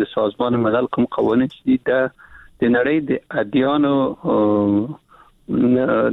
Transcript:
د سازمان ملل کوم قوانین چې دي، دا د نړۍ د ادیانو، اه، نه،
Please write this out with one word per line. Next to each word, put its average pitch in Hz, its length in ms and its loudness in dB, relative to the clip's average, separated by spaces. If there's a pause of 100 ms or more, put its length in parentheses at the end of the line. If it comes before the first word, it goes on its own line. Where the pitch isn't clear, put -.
د 104 100 -2
سازمان 120 540 -2
ملل 120 320 0
کوم 123 180 2
قوانین 117 380 0
چې - 160 -20
دي، 131 80 2 (100)
دا 131 140 0 (600)
د 120 140 2
نړۍ 135 220 2 (120)
د - 20 0 (320)
ادیانو، 139 520 0 (380)
اه، 104 680 0 (480)
نه، 127 400 2 (260)